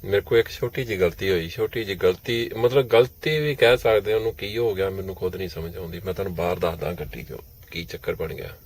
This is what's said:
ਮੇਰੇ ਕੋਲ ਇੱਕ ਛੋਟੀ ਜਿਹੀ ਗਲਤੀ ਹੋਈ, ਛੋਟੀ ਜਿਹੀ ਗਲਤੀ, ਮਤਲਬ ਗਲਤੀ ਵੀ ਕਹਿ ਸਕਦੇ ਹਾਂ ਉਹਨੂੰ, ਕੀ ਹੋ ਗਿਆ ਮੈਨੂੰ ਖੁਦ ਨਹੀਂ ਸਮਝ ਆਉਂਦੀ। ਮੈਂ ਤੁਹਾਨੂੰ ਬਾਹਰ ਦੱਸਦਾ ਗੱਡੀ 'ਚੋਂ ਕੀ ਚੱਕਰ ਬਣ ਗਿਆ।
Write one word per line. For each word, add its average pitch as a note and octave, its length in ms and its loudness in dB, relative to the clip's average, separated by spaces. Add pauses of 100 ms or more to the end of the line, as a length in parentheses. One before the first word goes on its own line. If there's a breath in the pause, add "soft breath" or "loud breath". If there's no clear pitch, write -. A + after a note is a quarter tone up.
ਮੇਰੇ G2 160 2
ਕੋਲ A#2 180 4
ਇੱਕ A2 100 0
ਛੋਟੀ - 340 -4
ਜਿਹੀ G#2+ 160 -4
ਗਲਤੀ F#2 320 2
ਹੋਈ, E2 180 0
ਛੋਟੀ A2 340 -4
ਜਿਹੀ G2 140 -4
ਗਲਤੀ, F#2+ 600 0
ਮਤਲਬ B2 300 4
ਗਲਤੀ B2+ 520 4
ਵੀ D3 160 -2
ਕਹਿ B2 220 6
ਸਕਦੇ G#2+ 340 4
ਹਾਂ A2 80 2
ਉਹਨੂੰ, A2+ 140 -2
ਕੀ G#2 240 -6
ਹੋ A#2 160 2
ਗਿਆ F#2+ 160 0
ਮੈਨੂੰ F#2+ 260 -6
ਖੁਦ F2+ 200 -4
ਨਹੀਂ F#2 140 -4
ਸਮਝ E2+ 280 -8
ਆਉਂਦੀ। E2+ 280 -8
ਮੈਂ F#2+ 80 -4
ਤੁਹਾਨੂੰ F#2+ 220 -4
ਬਾਹਰ F2 240 0
ਦੱਸਦਾ E2 340 -2
ਗੱਡੀ C#2+ 280 -10
'ਚੋਂ - 160 -12 (340)
ਕੀ E2+ 120 -8
ਚੱਕਰ E2 320 -6
ਬਣ D#2+ 180 -6
ਗਿਆ। - 160 -10 (160)